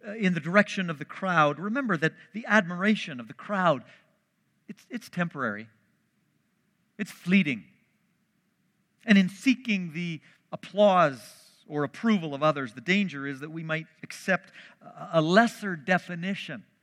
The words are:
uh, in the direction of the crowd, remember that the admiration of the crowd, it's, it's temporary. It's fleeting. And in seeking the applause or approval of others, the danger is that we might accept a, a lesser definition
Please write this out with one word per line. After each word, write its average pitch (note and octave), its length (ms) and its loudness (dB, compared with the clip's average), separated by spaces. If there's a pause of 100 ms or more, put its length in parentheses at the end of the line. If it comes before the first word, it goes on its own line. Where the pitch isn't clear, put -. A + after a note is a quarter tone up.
uh, G#3 80 -10
in F#3+ 200 0
the E3+ 60 -2
direction F#3 500 0
of D3 80 -6
the D3 60 -10
crowd, D#3 540 2
remember G#3+ 380 -2
that D#3 160 0 (200)
the A3+ 140 -10
admiration F#3 760 0
of A2+ 80 -14
the - 60 -16
crowd, F3+ 500 0 (840)
it's, - 220 -18
it's - 180 -12
temporary. A#2+ 600 -6 (1300)
It's G3 120 -8
fleeting. D#3 540 0 (1400)
And G3 120 8
in F#3 120 6
seeking G3+ 640 -4
the E3 280 -8 (320)
applause F3 680 4 (480)
or D3 160 -4
approval E3 500 0
of C3+ 80 -4
others, C#3 320 0
the C3 60 -14
danger E3+ 460 0
is C#3 140 -8
that D#3 100 -12
we D#3+ 120 -10
might D#3+ 240 -6 (160)
accept - 500 -4 (300)
a, - 380 -2
a - 0 -
lesser F#3+ 560 2
definition F3 880 -4 (180)